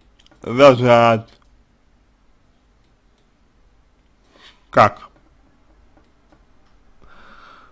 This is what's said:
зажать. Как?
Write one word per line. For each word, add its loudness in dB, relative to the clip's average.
зажать. 0
Как? -4